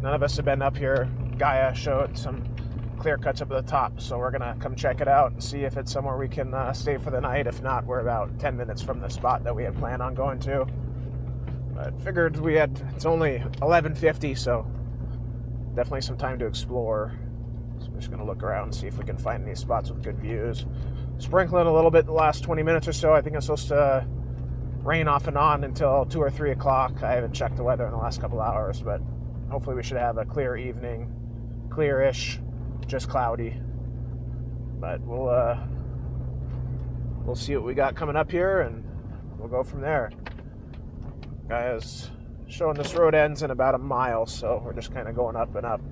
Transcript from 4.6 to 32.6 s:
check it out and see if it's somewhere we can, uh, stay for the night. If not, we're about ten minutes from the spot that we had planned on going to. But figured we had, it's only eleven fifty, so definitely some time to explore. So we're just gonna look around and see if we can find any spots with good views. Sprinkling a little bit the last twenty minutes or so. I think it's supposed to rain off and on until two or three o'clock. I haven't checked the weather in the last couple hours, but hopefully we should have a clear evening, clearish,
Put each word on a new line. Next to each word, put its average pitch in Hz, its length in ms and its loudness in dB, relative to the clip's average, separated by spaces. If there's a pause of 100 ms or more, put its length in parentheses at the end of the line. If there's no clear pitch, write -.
check 135 260 0
it 139 60 2
out 139 240 8
and 117 120 -8
see 143 200 -2
if 131 140 -2
it's 131 140 -4
somewhere 135 240 -2
we 135 120 -2
can, 127 260 -2
uh, 131 180 0
stay 139 260 0
for - 120 -4
the 131 100 2
night. 127 280 0
If 120 160 -4
not, 123 240 0
we're 123 140 0
about 113 360 0
ten 120 180 0
minutes 120 280 -4
from 127 160 -4
the 117 100 -4
spot 120 360 0
that 120 100 0
we 117 80 -2
had 104 120 -4
planned 123 280 -2
on 131 100 -4
going 131 280 0
to. 135 260 0 (1040)
But - 280 -6
figured 170 360 2
we 160 160 2
had, 151 260 4 (140)
it's - 140 -4
only 156 360 2 (200)
eleven 156 320 4
fifty, 151 400 2
so 120 280 0 (1080)
definitely 120 280 -2
some 123 160 -4
time 131 200 -4
to 120 80 -2
explore. 113 680 -2 (640)
So - 100 -8
we're - 80 -8
just - 140 -6
gonna 107 140 -6
look 107 180 -4
around 104 220 -2
and - 100 -4
see - 100 -4
if 110 140 -6
we - 60 -4
can - 120 -6
find 117 260 -2
any 123 120 -6
spots - 340 -2
with 120 140 -6
good 110 160 -6
views. 113 480 -4 (500)
Sprinkling 175 480 4
a 165 80 6
little 165 160 10
bit 160 160 8
the 160 80 -2
last 156 300 4
twenty 160 180 0
minutes 160 260 4
or 165 60 0
so. 160 180 6
I 151 100 10
think 151 140 -2
it's 135 120 -2
supposed 147 220 0
to 139 360 6 (760)
rain 156 280 2
off 143 180 4
and 143 100 0
on 147 280 6
until 135 400 4
two 135 160 0
or 139 80 4
three 139 220 0
o'clock. 131 520 2
I 113 80 2
haven't 123 220 2
checked 127 240 -2
the 127 60 -2
weather 120 220 2
in 107 60 -2
the 113 60 -2
last 113 240 -2
couple 113 180 -2
hours, 107 420 0
but 104 200 -2 (480)
hopefully 131 260 -4
we 123 80 -4
should 127 140 -4
have 120 200 0
a 110 60 0
clear 123 320 -2
evening, 120 580 -6 (540)
clearish, 139 720 2 (480)